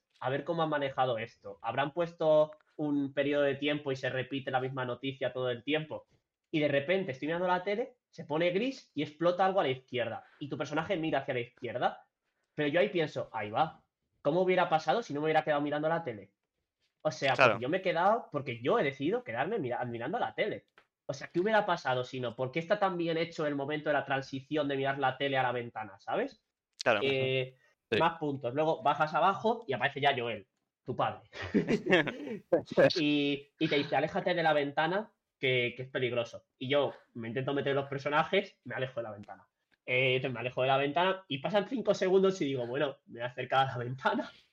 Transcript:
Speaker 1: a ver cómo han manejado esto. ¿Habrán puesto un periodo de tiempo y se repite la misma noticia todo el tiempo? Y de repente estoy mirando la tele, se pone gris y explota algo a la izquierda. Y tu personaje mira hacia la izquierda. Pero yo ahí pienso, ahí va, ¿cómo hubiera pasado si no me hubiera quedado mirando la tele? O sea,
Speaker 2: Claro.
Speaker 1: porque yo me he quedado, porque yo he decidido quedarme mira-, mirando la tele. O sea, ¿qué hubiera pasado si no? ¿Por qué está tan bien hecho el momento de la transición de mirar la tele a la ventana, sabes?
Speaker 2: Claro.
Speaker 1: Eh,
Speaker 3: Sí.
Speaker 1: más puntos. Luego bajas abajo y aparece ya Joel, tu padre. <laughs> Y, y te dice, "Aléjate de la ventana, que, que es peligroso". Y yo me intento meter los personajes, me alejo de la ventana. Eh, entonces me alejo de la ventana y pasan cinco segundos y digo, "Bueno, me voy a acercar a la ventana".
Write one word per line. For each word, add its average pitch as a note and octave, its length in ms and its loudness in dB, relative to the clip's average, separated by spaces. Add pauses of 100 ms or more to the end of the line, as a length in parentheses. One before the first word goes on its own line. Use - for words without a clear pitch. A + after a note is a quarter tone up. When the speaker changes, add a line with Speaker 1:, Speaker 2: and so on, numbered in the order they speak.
(200)
Speaker 1:
a B2+ 100 -2
ver C#3+ 140 -2
cómo E3 180 -2
han D#3 60 2
manejado C3+ 500 0
esto. G#2+ 440 -10
¿Habrán B2+ 300 -2
puesto E3 600 2 (240)
un C#3+ 360 -2
periodo D3 300 2
de C#3 140 4
tiempo D3 360 -2
y C3 40 -2
se C3 140 -4
repite C3 400 -4
la C3 100 0
misma C3 240 -4
noticia B2+ 480 -4
todo B2+ 180 -2
el A#2 140 -6
tiempo? D3+ 420 -2 (460)
Y D#3+ 80 0
de D3 80 2
repente D#3+ 440 0
estoy C#3+ 140 -8
mirando F3 220 -2
la F3+ 140 2
tele, G#3 320 -4 (160)
se - 140 -14
pone E3 260 2
gris A#3+ 440 -2
y C#3+ 80 -2
explota F3 440 2
algo F#3+ 140 4
a - 20 4
la D3 80 2
izquierda. A#2+ 540 -4 (140)
Y C#3+ 100 -10
tu C3+ 100 -6
personaje D#3+ 380 -2
mira D#3 240 0
hacia C3+ 140 -4
la B2 60 0
izquierda. B2 640 -4 (500)
Pero D3+ 140 0
yo D#3+ 120 2
ahí G3+ 100 4
pienso, D3 420 -2
ahí G#2+ 180 -4
va, D3 300 -2 (400)
¿cómo E3 220 2
hubiera F3+ 260 4
pasado E3 340 2
si C#3+ 120 -8
no D3 60 -2
me D#3 60 0
hubiera D#3 180 4
quedado D3 180 2
mirando D3 260 0
la E3 160 0
tele? G#2 260 -8 (720)
O D#3 100 0
sea, C#3 220 0
Speaker 2:
Claro. B2 180 8
Speaker 1:
porque G2+ 100 -2
yo B2+ 80 -2
me F#3 80 0
he F#3 40 -6
quedado, F#3 500 2
porque B2 280 -6
yo E3+ 180 2
he F#3+ 60 2
decidido D3+ 400 -2
quedarme D3 340 -2
mira-, A#2+ 280 -4
mirando A#2+ 320 -6
la A#2+ 160 -4
tele. - 320 -4 (400)
O C#3 80 -6
sea, D3 180 -12
¿qué E3+ 80 0
hubiera G#3 240 4
pasado C3 400 0
si B2+ 160 -8
no? A#2 160 -4
¿Por B2+ 160 -2
qué E3 60 -4
está G3 200 0
tan F#3 200 2
bien E3 180 0
hecho E3 300 -2
el D3 80 0
momento D3 340 -2
de D3+ 60 2
la C3+ 100 0
transición C3+ 640 -2
de C#3 80 0
mirar C3+ 220 0
la C3 180 2
tele C#3 220 0
a B2+ 60 2
la B2 80 0
ventana, A2+ 460 -8
sabes? F3+ 440 -4 (400)
Speaker 2:
Claro. A2 200 2
Speaker 1:
Eh, C3 520 0 (380)
Speaker 3:
Sí. G#2+ 60 4
Speaker 1:
más E3 220 2
puntos. C3+ 340 -4
Luego D#3 300 0
bajas D3+ 300 2
abajo G3 520 2
y C3+ 60 -4
aparece C3 280 -2
ya C#3 160 4
Joel, A#2 300 -4 (380)
tu B2+ 100 -6
padre. A2+ 340 -2 (240)
<laughs> G#3 920 0 (560)
Y, C#3+ 480 0 (100)
y D#3+ 100 0
te D#3 80 2
dice, C#3+ 200 0
"Aléjate F3 380 0
de E3+ 80 0
la D#3+ 100 4
ventana, D#3 580 0 (280)
que, B2 380 2
que C3 60 -10
es C3 60 -12
peligroso". A#2+ 560 -2 (140)
Y B2+ 100 -8
yo C#3 260 2 (200)
me A#2 140 -8
intento C3 260 -4
meter C#3 200 0
los C#3 140 -2
personajes, D#3 760 0
me A#2+ 100 -10
alejo C3 260 -6
de A#2 40 -8
la A2 80 -10
ventana. G2+ 340 -16 (400)
Eh, B2+ 300 2
entonces C3 180 -2
me A2+ 60 -6
alejo B2+ 220 -2
de C3 60 4
la C3+ 80 4
ventana E3+ 520 2
y C3+ 100 -4
pasan F#3+ 300 0
cinco G#3+ 260 0
segundos F#3+ 460 4
y D#3+ 60 2
digo, C3 200 -2
"Bueno, C3+ 400 -2
me A2+ 140 -18
voy - 20 -4
a A#2+ 40 -2
acercar C3 420 2
a - 40 -6
la B2 60 -6
ventana". C3 520 -2 (220)